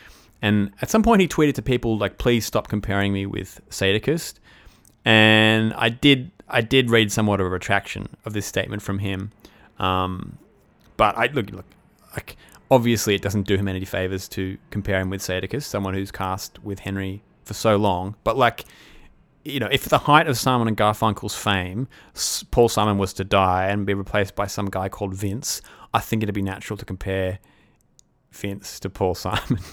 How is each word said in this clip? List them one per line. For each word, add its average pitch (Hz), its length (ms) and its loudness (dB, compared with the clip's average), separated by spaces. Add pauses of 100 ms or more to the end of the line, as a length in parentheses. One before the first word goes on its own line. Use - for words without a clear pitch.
(420)
And 104 280 2 (120)
at 117 80 -4
some 220 120 4
point 214 200 6
he 175 60 2
tweeted 147 260 2
to - 80 -6
people, 120 340 0
like, 101 220 -2
"Please 120 260 2
stop - 240 -4
comparing 101 440 -2
me 98 120 -2
with - 360 -10 (100)
Sadikist." 110 640 0 (680)
And 110 720 6
I 113 140 0
did, 131 420 2 (180)
I 123 120 0
did 123 300 2
read 113 200 4
somewhat 101 300 2
of 92 60 0
a - 20 -2
retraction 98 600 -4 (180)
of 107 80 -8
this 104 100 -4
statement 107 380 -6
from 98 160 -4
him. 98 340 -6 (460)
Um, 92 580 -2 (600)
but 107 180 4
I, 117 120 2
look, 120 220 -4
look, 95 140 -14 (480)
like, - 240 -12 (340)
obviously 117 440 4
it 98 80 0
doesn't 101 240 -2
do 101 100 2
him 98 100 0
any 95 200 -4
favors 95 420 -4
to 95 300 -6 (120)
compare 98 300 -2
him 92 80 -2
with 98 140 -6
Sadikist, 98 420 -6
someone 98 300 -4
who's 98 160 -4
cast - 520 -8
with 101 180 -10
Henry 98 420 -6 (200)
for - 120 -12
so 110 220 4
long. 98 460 0
But, 113 140 -2
like, 123 300 0 (760)
you 135 160 -6
know, 107 140 -2
if 139 120 0
at - 60 -12
the 151 80 4
height 151 280 4
of 135 100 0
Simon 123 320 0
and 107 80 0
Garfunkel's 104 600 0
fame, 95 520 -2 (260)
S-, - 360 -6
Paul 120 180 6
Simon 104 300 2
was 98 160 -2
to 95 100 -4
die 95 440 2
and 101 180 -2
be 98 80 0
replaced 98 400 -2
by 101 140 -2
some 101 180 -6
guy 95 240 -4
called 95 240 -8
Vince, 101 480 -6 (320)
I 110 60 2
think 110 220 -2
it'd 104 120 -2
be 101 80 -2
natural 98 340 -6
to - 80 -12
compare 95 540 -4 (920)
Vince - 480 -10
to 92 100 -8
Paul 92 240 -2
Simon. 95 460 -4 (120)